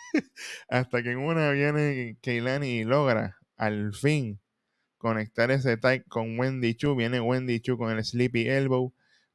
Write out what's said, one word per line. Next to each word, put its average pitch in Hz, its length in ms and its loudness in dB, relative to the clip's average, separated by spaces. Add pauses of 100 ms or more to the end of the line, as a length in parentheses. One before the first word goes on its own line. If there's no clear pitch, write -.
(120)
<laughs> - 560 -6
hasta 123 340 0
que 120 100 -4
en 123 60 -4
una 156 340 0
viene 143 680 0
Keilani 123 600 -2
y 110 40 -2
logra, 117 540 2 (180)
al 104 380 -2
fin, 131 460 0 (580)
conectar 113 520 0
ese 131 280 2
tag 127 280 2
con 113 320 -6
Wendy 127 360 0
Chu. 143 200 0
Viene 123 240 0
Wendy 123 420 0
Chu 127 180 -2
con 113 120 -2
el 110 140 -2
Sleepy 120 420 0
Elbow, 131 460 0 (420)